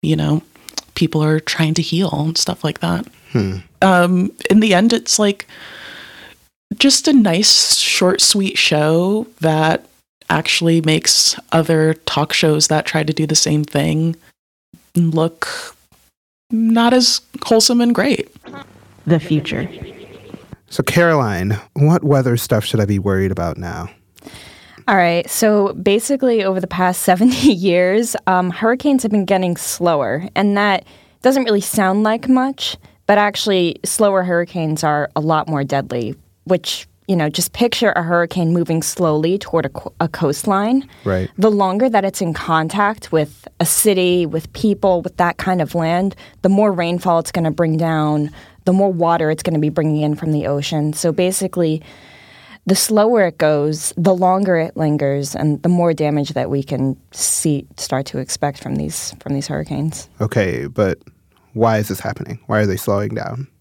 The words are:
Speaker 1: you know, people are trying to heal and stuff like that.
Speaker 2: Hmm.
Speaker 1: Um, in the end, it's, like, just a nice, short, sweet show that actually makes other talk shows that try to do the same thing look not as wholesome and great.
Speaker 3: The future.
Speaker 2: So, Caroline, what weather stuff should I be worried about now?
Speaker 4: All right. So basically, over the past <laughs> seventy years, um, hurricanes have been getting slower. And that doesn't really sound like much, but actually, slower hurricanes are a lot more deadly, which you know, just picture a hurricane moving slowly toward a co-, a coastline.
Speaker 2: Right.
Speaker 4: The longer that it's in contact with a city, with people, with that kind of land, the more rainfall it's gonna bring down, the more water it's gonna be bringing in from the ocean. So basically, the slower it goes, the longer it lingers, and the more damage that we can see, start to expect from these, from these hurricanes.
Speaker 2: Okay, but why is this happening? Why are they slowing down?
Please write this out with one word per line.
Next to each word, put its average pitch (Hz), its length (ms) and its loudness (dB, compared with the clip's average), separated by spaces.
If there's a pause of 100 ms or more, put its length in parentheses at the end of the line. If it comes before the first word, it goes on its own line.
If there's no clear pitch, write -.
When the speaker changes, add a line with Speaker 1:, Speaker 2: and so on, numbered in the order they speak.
Speaker 1:
you 156 140 0
know, 151 280 -2 (500)
people 160 280 0
are 156 200 2
trying 160 320 -2
to 165 80 0
heal 170 280 -2 (120)
and 160 160 -2
stuff - 260 -4
like 147 160 -4
that. 87 260 -4 (280)
Speaker 2:
Hmm. 98 240 -2 (240)
Speaker 1:
Um, 180 500 2 (180)
in 208 120 6
the 214 120 2
end, 220 200 4
it's, - 260 -2
like, 202 260 0 (1300)
just 277 320 2
a 302 40 4
nice, 202 680 4
short, - 420 0
sweet - 360 0
show 170 680 0 (140)
that 156 440 0 (420)
actually 165 540 0
makes - 580 0 (120)
other 160 420 2
talk - 400 -4
shows 151 340 2
that 156 160 2
try 151 200 -4
to 151 100 -2
do 156 140 -2
the 151 80 0
same 151 280 0
thing 156 520 0 (800)
look 165 800 -2 (760)
not 226 460 2
as 254 260 2 (220)
wholesome 240 360 2
and 240 140 2
great. - 420 -2 (680)
Speaker 3:
The 160 140 4
future. 139 500 -4 (1000)
Speaker 2:
So, - 100 -6
Caroline, 107 800 2 (140)
what 156 300 4
weather 131 340 2
stuff 110 280 0
should 113 140 -2
I 104 60 2
be 101 120 0
worried 95 340 0
about 85 260 -4
now? 85 300 -10 (1000)
Speaker 4:
All 214 80 2
right. 175 340 2
So 208 440 2
basically, 226 720 2
over 190 160 0
the 185 60 -4
past 180 360 -2
<laughs> - 20 -6
seventy 247 480 4
years, 185 640 2 (100)
um, 180 240 2
hurricanes 254 540 0
have 214 80 -2
been 202 140 2
getting 185 300 0
slower. 156 800 -2
And 202 220 2
that 202 280 0 (360)
doesn't 269 220 2
really 208 180 0
sound 196 400 0
like 220 260 -2
much, 262 500 0 (280)
but 202 140 4
actually, 196 640 0
slower 196 380 2
hurricanes 170 600 -2
are 147 320 0
a 151 60 -2
lot 156 260 0
more 147 160 -2
deadly, 127 520 -4 (300)
which - 420 -4 (200)
you 190 80 0
know, 156 140 0
just 160 240 -4
picture 233 380 0
a - 100 0
hurricane 170 500 0
moving 165 300 0
slowly 160 560 0
toward 165 280 -2
a - 40 -4
co-, - 300 -14
a 165 80 0
coastline. 202 800 -2 (160)
Speaker 2:
Right. 92 340 -2
Speaker 4:
The 214 140 4
longer 202 380 0
that 208 140 2
it's 196 180 -4
in 165 120 -2
contact 190 760 -2
with 151 360 -2 (120)
a 170 60 2
city, 180 600 2
with 160 280 -6
people, 196 480 0
with - 160 -10
that 175 200 0
kind 185 240 -2
of 151 140 -4
land, 175 400 0 (260)
the 185 80 2
more 202 220 4
rainfall 175 480 0
it's 160 120 -6
gonna 165 200 0
bring 160 260 0
down, 151 540 0 (340)
the 185 80 2
more 196 180 2
water 165 380 2
it's 156 140 -2
gonna 165 160 0
be 151 100 0
bringing 151 320 0
in 151 140 0
from 160 160 -4
the 147 160 -2
ocean. 147 460 -2
So 165 180 -2
basically, 180 720 -2 (840)
the 190 80 4
slower 214 520 2
it 160 100 -4
goes, 151 580 0
the 185 200 2
longer 185 420 2
it 165 180 -4
lingers, 143 600 -2
and 147 260 -2
the 165 80 0
more 175 240 2
damage 151 360 -2
that 123 200 -4
we 139 140 -2
can 135 340 -4 (140)
see, - 560 -2 (100)
start 135 300 -6
to - 100 -10
expect 143 420 -6
from 135 180 -6
these, 151 420 -8
from 143 160 -6
these 139 120 -6
hurricanes. 147 640 -6 (100)
Speaker 2:
Okay, 92 460 -2
but 95 320 -2 (560)
why 113 240 2
is 104 120 -2
this 95 100 -6
happening? - 480 -10
Why 110 140 0
are 107 40 2
they 95 120 -2
slowing 104 360 -4
down? 120 340 -8 (140)